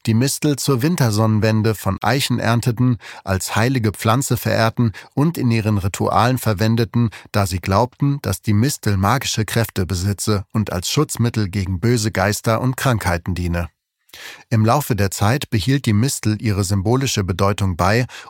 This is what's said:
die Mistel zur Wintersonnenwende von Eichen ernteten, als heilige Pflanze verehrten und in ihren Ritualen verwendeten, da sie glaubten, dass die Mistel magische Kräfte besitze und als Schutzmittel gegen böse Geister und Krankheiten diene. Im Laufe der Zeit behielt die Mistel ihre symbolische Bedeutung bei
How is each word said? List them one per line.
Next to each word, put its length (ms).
die 80
Mistel 400
zur 260
Wintersonnenwende 960
von 260
Eichen 380
ernteten, 580
als 320
heilige 360
Pflanze 440
verehrten 580
und 240
in 140
ihren 260
Ritualen 600
verwendeten, 720
da 140
sie 140
glaubten, 640
dass 180
die 120
Mistel 440
magische 480
Kräfte 400
besitze 680
und 220
als 160
Schutzmittel 600
gegen 300
böse 320
Geister 500
und 160
Krankheiten 580
diene. 340
Im 160
Laufe 300
der 160
Zeit 400
behielt 340
die 80
Mistel 480
ihre 220
symbolische 600
Bedeutung 540
bei 300